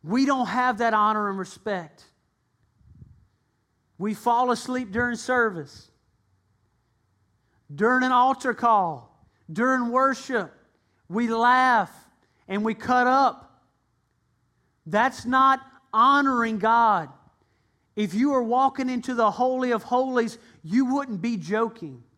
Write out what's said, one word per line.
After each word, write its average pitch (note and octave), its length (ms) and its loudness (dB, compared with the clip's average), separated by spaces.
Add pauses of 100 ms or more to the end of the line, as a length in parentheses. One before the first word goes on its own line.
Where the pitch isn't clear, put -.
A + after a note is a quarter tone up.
We A#3 220 0
don't C4 220 0
have B3 300 -2
that A3+ 160 0
honor G#3+ 360 0
and G3 100 -6
respect. F3+ 680 -10 (1900)
We G#3 160 -6
fall A#3+ 380 0
asleep B3 400 -6
during A#3+ 240 -2
service, A3 760 -4 (1800)
during A#3+ 300 2
an B3+ 80 0
altar B3+ 420 2
call, F3+ 720 -2 (260)
during A#3+ 380 0
worship. B3+ 640 -2 (560)
We A3 200 -2
laugh A#3+ 640 2 (560)
and G3+ 160 -4
we A3 120 -2
cut B3 320 0
up. C4 580 0 (1200)
That's A3+ 400 -2
not C4 340 2 (320)
honoring A#3+ 680 2
God. G#3+ 500 2 (840)
If G#3 180 -4
you B3 160 2
were C4 140 2
walking B3+ 480 0
into B3 240 -6
the A3 160 2
Holy B3+ 400 0
of A3+ 100 0
Holies, B3 560 -2 (260)
you A3+ 220 0
wouldn't C4 340 -4
be A#3 160 -4
joking. F3 680 -4 (140)